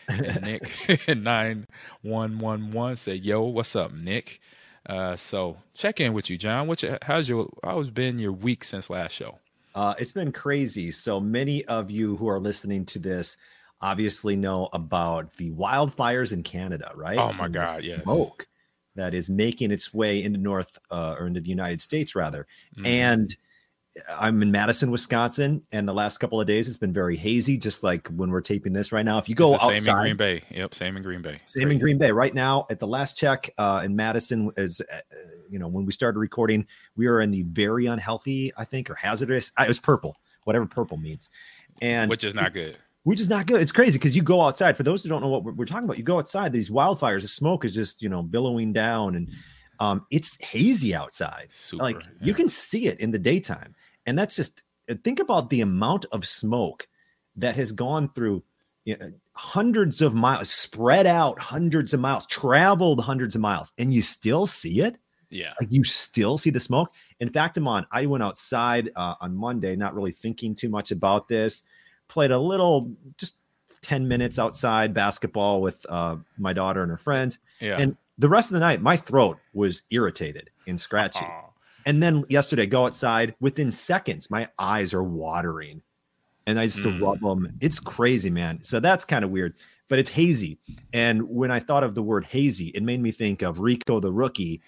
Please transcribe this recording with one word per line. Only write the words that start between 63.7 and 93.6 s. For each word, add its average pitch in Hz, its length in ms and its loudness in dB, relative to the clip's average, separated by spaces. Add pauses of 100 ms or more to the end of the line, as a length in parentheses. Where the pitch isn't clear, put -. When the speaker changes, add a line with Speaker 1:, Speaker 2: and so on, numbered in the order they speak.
Speaker 2:
and 127 160 2
you 117 80 6
still 143 460 2
see 175 340 0
it? 233 160 2 (340)
Speaker 1:
Yeah. 87 300 -10
Speaker 2:
Like, 107 120 -4
you 135 120 6
still 117 540 2
see 160 120 2
the 117 100 0
smoke? 143 300 0 (280)
In 120 120 -4
fact, 160 280 0
Amon, 117 340 0
I 127 140 0
went 139 160 0
outside, 117 720 0
uh, 87 260 -4
on 90 140 -6
Monday, 101 400 -4
not 95 200 -4
really 98 180 -4
thinking 113 420 -8
too 120 140 -6
much 104 220 -4
about 101 380 2
this, 110 340 0 (440)
played 143 240 2
a 127 80 4
little, 160 540 2 (240)
just - 200 -12 (440)
ten 131 260 -2
minutes 123 320 0
outside 113 540 2
basketball 101 720 0
with, 92 260 -2
uh, 85 280 -2 (200)
my 95 160 -2
daughter 95 300 0
and 87 80 -2
her 82 80 -6
friends. 131 400 -2 (200)
Speaker 1:
Yeah. 107 220 -2
Speaker 2:
And 135 160 -2 (220)
the 143 100 6
rest 208 220 6
of - 20 -2
the 170 80 2
night, 151 220 2
my 156 160 4
throat 110 400 4 (160)
was 101 360 0
irritated 85 600 -2 (160)
and 90 120 -4
scratchy. 98 460 -2
Speaker 1:
Aw. 85 160 -12 (460)
Speaker 2:
And 147 160 4
then 156 260 4
yesterday, 135 380 2
go 123 200 4
outside. 117 540 0
Within 139 320 0
seconds, - 580 -4
my 110 180 -4 (100)
eyes 98 360 0
are 92 80 2
watering. 80 800 -4 (640)
And 107 120 2
I 113 80 2
just 101 120 -4
Speaker 1:
Mm. 98 220 -2
Speaker 2:
rub 98 240 2
'em. 92 360 -2
It's - 180 0
crazy, 117 520 2
man. 85 320 -2
So - 180 -2
that's 180 240 4
kinda 113 240 2
weird. 92 260 -2 (340)
But 131 100 4
it's 131 120 2
hazy. 120 480 2 (340)
And 117 360 2
when 123 220 0
I 120 100 0
thought 143 240 2
of 107 100 -2
the 110 80 0
word 104 220 2
hazy, 117 440 0
it 101 140 -4
made 123 180 0
me 113 100 2
think 104 320 -2
of 87 180 -2